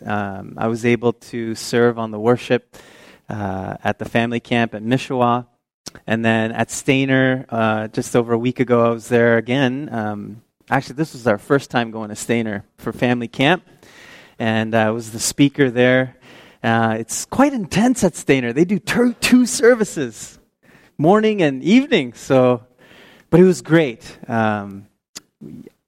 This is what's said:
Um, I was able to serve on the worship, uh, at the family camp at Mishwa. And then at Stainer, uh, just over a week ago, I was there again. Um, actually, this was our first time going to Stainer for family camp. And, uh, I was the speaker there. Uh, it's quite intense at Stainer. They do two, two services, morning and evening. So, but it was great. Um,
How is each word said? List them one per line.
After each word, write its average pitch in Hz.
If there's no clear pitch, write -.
Um, 101
I -
was 113
able 120
to 113
serve 120
on 113
the 107
worship, 120
uh, 98
at 107
the 107
family 117
camp 117
at 104
Mishwa. 123
And 113
then 113
at 117
Stainer, 135
uh, 110
just 127
over 117
a 117
week 123
ago, 120
I 117
was 117
there 117
again. 127
Um, 107
actually, 120
this 151
was 120
our 107
first 139
time 120
going 110
to 107
Stainer 110
for -
family 120
camp. 156
And, 110
uh, 113
I 110
was 113
the 113
speaker 139
there. 127
Uh, 113
it's -
quite 285
intense 226
at 180
Stainer. 131
They 143
do 190
two, 240
two 247
services, 214
morning 208
and 139
evening. 202
So, 127
but 165
it 185
was 180
great. 151
Um, 104